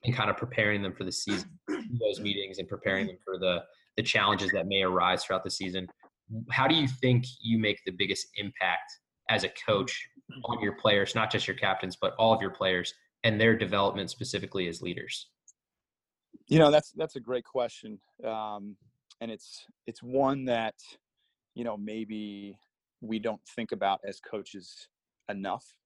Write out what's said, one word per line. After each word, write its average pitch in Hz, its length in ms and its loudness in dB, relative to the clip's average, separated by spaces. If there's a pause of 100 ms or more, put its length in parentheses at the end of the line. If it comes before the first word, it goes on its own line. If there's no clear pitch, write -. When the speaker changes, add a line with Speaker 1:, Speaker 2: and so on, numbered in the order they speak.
Speaker 1:
and 120 100 2
kind 104 140 2
of 98 80 2
preparing 104 460 0
them 92 100 -4
for - 120 -8
the 92 60 -4
season, 98 380 -4 (120)
<clears throat> - 80 -16 (300)
those 107 220 0
meetings 98 380 -4
and 95 100 -8
preparing 98 380 0
them 92 180 -8
for 95 140 -6
the, 87 240 0 (340)
the 104 60 0
challenges 101 480 4
that 95 160 0
may 98 160 2
arise 92 420 2
throughout 92 180 0
the 95 80 -6
season, 92 360 -6 (640)
how 131 180 2
do 156 60 4
you 156 120 4
think 127 380 4 (160)
you 113 180 2
make 104 280 2
the 95 60 -4
biggest 95 340 -2 (100)
impact 92 560 -2 (380)
as 104 140 2
a 92 40 -2 (180)
coach 98 400 0 (380)
on 113 160 -4
your 101 120 0
players, 101 420 2
not 110 180 0
just - 160 0
your 95 80 -2
captains, 95 420 -2
but 95 200 0
all 113 160 8
of - 80 0
your 98 80 -2
players 92 420 0 (320)
and 107 160 4
their 113 160 8
development 98 540 0
specifically 98 580 -4
as 85 140 -8
leaders? - 480 -8 (1160)
Speaker 2:
You 156 120 6
know, 151 120 10
that's, 151 220 4
that's 160 240 -4
a 131 40 -8
great 120 260 -4
question. 110 520 -4 (240)
Um, 107 540 -8 (460)
and 113 80 -8
it's, - 340 -16 (220)
it's - 160 -14
one 135 420 2
that, 113 300 0 (800)
you 120 100 -6
know, 107 140 -4
maybe 104 800 -8 (420)
we 110 180 -4
don't 107 220 -4 (160)
think 117 160 -4
about 98 340 0
as 98 140 -10
coaches - 680 -12 (420)
enough 101 340 -6 (220)